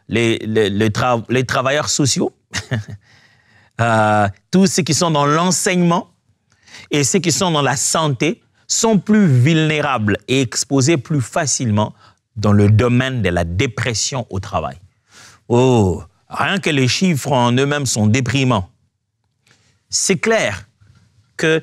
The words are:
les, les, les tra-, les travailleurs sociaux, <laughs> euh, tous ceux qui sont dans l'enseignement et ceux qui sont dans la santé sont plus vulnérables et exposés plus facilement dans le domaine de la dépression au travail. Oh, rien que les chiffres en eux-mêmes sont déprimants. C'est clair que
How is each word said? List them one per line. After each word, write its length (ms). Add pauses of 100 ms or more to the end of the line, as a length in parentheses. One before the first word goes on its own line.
les, 300
les, 300
les 220
tra-, 380
les 160
travailleurs 440
sociaux, 460 (760)
<laughs> 720
euh, 480 (220)
tous 160
ceux 160
qui 120
sont 180
dans 140
l'enseignement 840 (800)
et 140
ceux 160
qui 100
sont 220
dans 100
la 140
santé 680 (240)
sont 320
plus 300
vulnérables 880 (100)
et 140
exposés 560
plus 240
facilement 720 (400)
dans 180
le 160
domaine 540
de 60
la 160
dépression 840
au 120
travail. 360 (720)
Oh, 540 (260)
rien 300
que 100
les 200
chiffres 440
en 200
eux-mêmes 340
sont 200
déprimants. 640 (1160)
C'est 300
clair 500 (720)
que 240